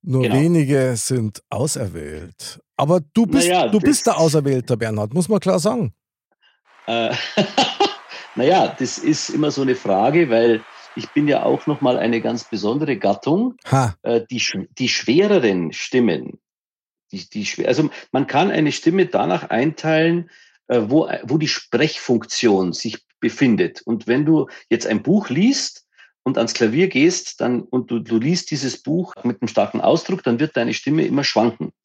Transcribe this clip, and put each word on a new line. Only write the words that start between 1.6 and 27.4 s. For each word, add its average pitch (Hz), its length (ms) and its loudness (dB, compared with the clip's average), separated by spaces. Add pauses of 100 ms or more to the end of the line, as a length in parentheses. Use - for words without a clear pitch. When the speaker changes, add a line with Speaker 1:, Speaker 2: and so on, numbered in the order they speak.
Speaker 1:
Aber 160 240 2 (140)
du 226 120 4
bist, 175 240 2
Speaker 2:
Naja, 180 180 2
Speaker 1:
du 208 120 2
bist 247 280 2
Speaker 2:
das 214 80 2
Speaker 1:
der 160 60 0
Auserwählter, 139 560 2
Bernhard, 107 360 -4
muss 160 140 0
man 208 120 2
klar 185 200 0
sagen. 202 340 -2 (920)
Speaker 2:
Äh, 113 280 -2 (220)
<laughs> - 1000 -2
naja, 139 420 2
das - 220 -6
ist - 300 -2
immer 147 220 0
so 135 120 -2
eine 127 120 2
Frage, 127 540 2
weil 113 320 4 (340)
ich 113 140 -10
bin 147 180 0
ja 143 160 2
auch 139 240 0
nochmal 135 300 0
eine 117 240 0
ganz 117 220 -4
besondere 117 540 -2
Gattung. 165 580 0 (160)
Speaker 1:
Ha. 127 320 2
Speaker 2:
Äh, 117 260 0
die 123 100 -8
sch-, - 280 -6 (100)
die 127 120 -2
schwereren 120 840 2
Stimmen, 95 680 -2 (720)
die, - 180 -14
die - 160 -8
schwer-, - 220 -4
also 147 220 2 (220)
man 135 160 0
kann 170 240 2
eine 151 200 2
Stimme 175 360 2
danach 98 420 -2
einteilen, 160 800 0 (380)
äh, 123 180 2
wo, 143 240 2 (140)
wo 156 140 -2
die 151 100 0
Sprechfunktion - 1300 0
sich - 300 -8 (160)
befindet. 127 640 0
Und 113 260 -4
wenn 131 180 2
du 151 220 2 (220)
jetzt 113 180 0
ein 104 160 0
Buch 196 260 2
liest 196 560 0 (380)
und 131 140 -2
ans 113 160 0
Klavier 123 360 2
gehst, - 520 0